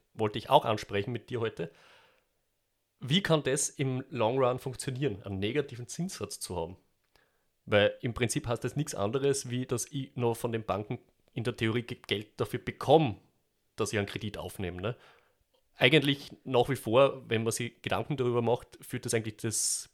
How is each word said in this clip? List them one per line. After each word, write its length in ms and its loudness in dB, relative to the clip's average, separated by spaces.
wollte 260 0
ich 100 -8
auch 160 6
ansprechen 460 -2
mit 180 -8
dir 100 -4
heute. 320 -4
Wie 220 0
kann 220 2
das 260 0
im 400 -2
Long 300 2
Run 200 4
funktionieren, 640 -4
einen 160 -4
negativen 480 -2
Zinssatz 520 -8
zu 160 -8
haben? 220 -6
Weil 360 4
im 120 -4
Prinzip 340 -2
heißt 160 -2
das 120 -4
nichts 200 -2
anderes, 540 0
wie 160 -2
dass 260 -2
ich 240 -6
noch 200 2
von 160 -4
den 120 -2
Banken 360 -4
in 100 -4
der 120 -2
Theorie 280 2
Ge-, 240 -12
Geld 320 -4
dafür 200 -2
bekomme, 580 4
dass 160 -2
ich 60 0
einen 100 0
Kredit 300 -8
aufnehme, 440 -8
ne? 140 -4
Eigentlich 520 4
nach 260 2
wie 60 0
vor, 520 4
wenn 140 0
man 100 0
sich 300 -6
Gedanken 360 -2
darüber 260 2
macht, 380 0
führt 240 -8
das 100 0
eigentlich 220 -4
das 560 -4